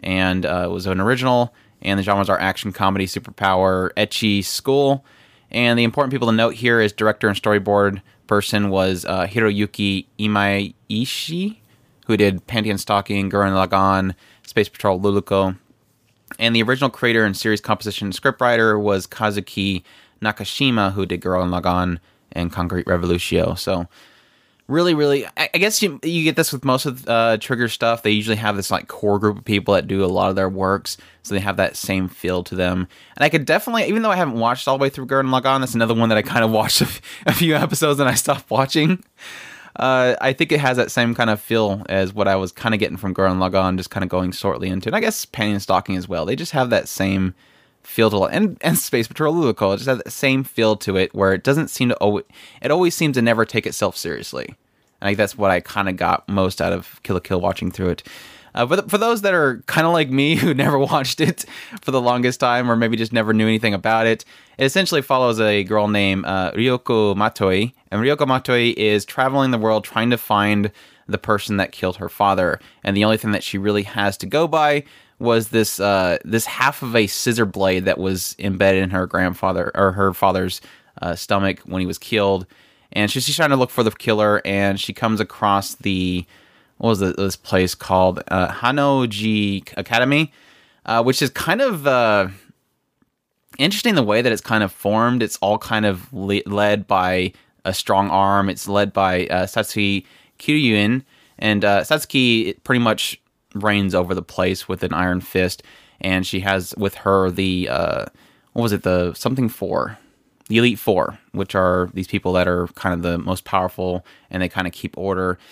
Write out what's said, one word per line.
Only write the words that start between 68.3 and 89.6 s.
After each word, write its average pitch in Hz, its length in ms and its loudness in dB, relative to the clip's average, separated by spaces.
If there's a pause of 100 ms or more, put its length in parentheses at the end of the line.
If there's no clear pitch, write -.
is 104 320 2
traveling 131 480 0
the 120 60 2
world 110 260 2
trying 117 260 -2
to 120 80 2
find 104 540 2 (340)
the 101 120 -4
person 104 400 -2
that 98 120 -2
killed 90 260 -4
her 90 120 -8
father. 95 500 0 (240)
And 98 140 -2
the 104 80 2
only 110 140 2
thing 110 140 -4
that 101 120 -4
she - 140 -6
really 104 260 0
has 101 320 -2
to - 100 -12
go 151 220 0
by 147 360 0 (340)
was 113 300 2
this, 110 300 0
uh, 95 460 2
this 110 220 -2
half - 360 -2
of 120 140 -2
a 110 100 4
scissor 117 380 0
blade 95 400 0
that 92 140 2
was 92 400 -4
embedded 95 440 2
in 92 80 0
her 92 160 0
grandfather, 90 680 -2
or 95 180 4
her 98 220 0
father's, 92 480 0 (400)
uh, 85 120 -4
stomach 98 460 -2
when 92 200 -6
he 92 60 -2
was 87 120 -6
killed. 98 480 0 (460)
And 104 180 0
she's, 127 140 -4
she's 143 120 -2
trying 156 140 2
to 139 60 4
look 127 140 2
for 127 120 0
the 110 80 2
killer, 107 540 2
and 98 360 0
she - 140 -6
comes 110 260 0
across 101 540 0
the, 92 520 -2 (520)
what 113 120 0
was 107 100 2
the, 95 120 0
this 95 240 -4
place 92 380 0
called? 92 540 2
Uh, 92 200 0
Hanoji 110 1200 0 (100)